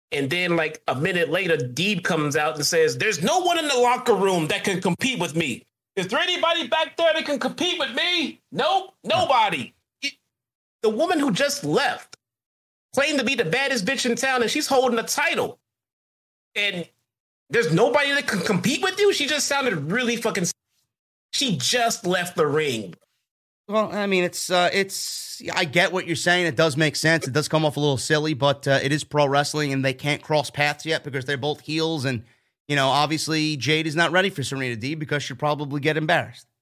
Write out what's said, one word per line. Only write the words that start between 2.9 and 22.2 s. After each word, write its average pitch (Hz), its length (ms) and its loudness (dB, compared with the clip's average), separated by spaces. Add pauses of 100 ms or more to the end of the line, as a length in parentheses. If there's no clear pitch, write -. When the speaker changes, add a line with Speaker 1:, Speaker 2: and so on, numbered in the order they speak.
Speaker 1:
"There's 180 260 0
no 320 180 2
one 349 180 2
in 311 100 0
the 269 80 0
locker 247 380 4
room 185 340 2
that 202 160 -2
can 190 160 0
compete 196 380 0
with 165 180 -2
me. 147 280 -4 (320)
Is 185 120 0
there 262 120 0
anybody 339 480 0
back 311 280 0
there 330 160 4
that 320 140 -2
can 277 120 -2
compete 349 400 -2
with 247 160 -4
me? 330 460 -2 (120)
Nope, 339 420 0 (100)
nobody." 220 680 2 (300)
It, 277 120 -8 (680)
the 220 80 2
woman 320 280 2
who 285 140 2
just 277 320 -2
left 185 520 -2 (760)
claimed 294 240 2
to 247 60 0
be 269 100 0
the 226 100 0
baddest 254 400 0
bitch 254 240 -2
in 240 80 0
town, 254 260 0
and 214 80 0
she's 294 180 -2
holding 254 300 0
a 220 40 -2
title. 294 560 -2 (960)
And 196 340 -4 (640)
there's 185 220 2
nobody 277 400 4
that 277 140 0
can 202 140 -2
compete 214 420 0
with 381 160 0
you? 403 140 6
She 277 140 -2
just 294 200 0
sounded 226 460 -2
really 233 240 0
fucking 202 280 -2
s-, - 100 -2 (800)
she 240 260 0
just 233 480 0
left 180 300 -2